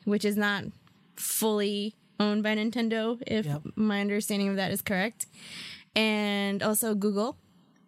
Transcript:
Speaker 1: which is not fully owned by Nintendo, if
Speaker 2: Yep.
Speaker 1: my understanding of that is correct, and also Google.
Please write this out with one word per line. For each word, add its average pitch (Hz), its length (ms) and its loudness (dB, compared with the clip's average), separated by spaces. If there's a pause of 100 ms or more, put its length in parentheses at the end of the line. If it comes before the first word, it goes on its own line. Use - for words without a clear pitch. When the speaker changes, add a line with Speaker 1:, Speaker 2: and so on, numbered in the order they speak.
Speaker 1:
which 208 200 2
is 208 120 2
not 202 280 0 (520)
fully 208 800 0 (240)
owned 208 240 2
by 214 140 2
Nintendo, 226 680 0
if 220 180 0
Speaker 2:
Yep. 147 180 -2 (140)
Speaker 1:
my 214 240 2
understanding 202 480 0
of 196 80 0
that 190 140 0
is 196 100 -2
correct, 208 460 -2 (680)
and 202 680 2
also 214 320 0
Google. 208 420 0 (520)